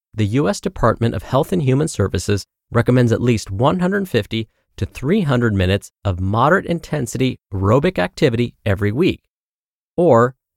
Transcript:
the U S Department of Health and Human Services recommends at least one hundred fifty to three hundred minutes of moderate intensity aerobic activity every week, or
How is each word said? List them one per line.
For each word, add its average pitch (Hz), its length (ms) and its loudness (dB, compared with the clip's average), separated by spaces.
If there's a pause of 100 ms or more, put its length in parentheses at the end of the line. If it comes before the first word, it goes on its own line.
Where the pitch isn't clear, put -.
(140)
the 107 120 -2
U 135 240 0
S 202 100 -2
Department 117 560 0
of - 80 -8
Health 143 300 -2
and 180 80 0
Human 139 260 0
Services 98 580 -2 (260)
recommends 120 420 2
at - 80 -2
least 120 280 0
one 131 300 0
hundred 190 300 -2
fifty 113 400 -4 (260)
to 104 100 -6
three 180 360 -2
hundred 123 320 0
minutes 95 400 0 (100)
of 92 160 -2
moderate 113 460 2
intensity 131 720 -4 (140)
aerobic 113 440 2
activity 120 680 -2
every 104 260 0
week, 156 320 -2 (720)
or 127 400 4 (220)